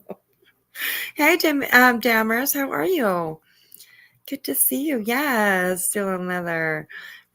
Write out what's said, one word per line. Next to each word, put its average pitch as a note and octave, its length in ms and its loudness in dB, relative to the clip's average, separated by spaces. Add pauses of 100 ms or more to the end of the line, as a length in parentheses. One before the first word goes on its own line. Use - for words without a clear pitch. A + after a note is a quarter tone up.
(1160)
hey, D#4 220 4
Dam-, D4+ 340 0
um, B3 280 6
Damaris, A3+ 540 0
how C#4 180 -4
are C#4+ 140 -2
you? F#3+ 540 0 (880)
Good - 180 -10
to - 100 -6
see C4 320 0
you. C4+ 180 -2
Yes, G#3 840 0
still G3 260 -2
in F3+ 120 -6
leather. E3 600 -4 (480)